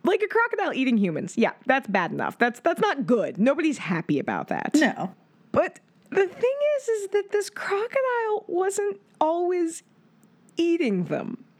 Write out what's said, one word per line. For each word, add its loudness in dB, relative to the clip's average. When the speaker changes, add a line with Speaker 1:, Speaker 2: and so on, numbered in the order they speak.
Speaker 1:
Like, 2
a -2
crocodile 0
eating 2
humans. 0
Yeah, 2
that's 0
bad 0
enough. -4
That's, 0
that's 0
not 0
good. 0
Nobody's 2
happy -2
about -4
that. -2
Speaker 2:
No. 2
Speaker 1:
But 0
the 2
thing -2
is, -4
is -2
that -2
this 0
crocodile -2
wasn't -2
always 0
eating 2
them. -6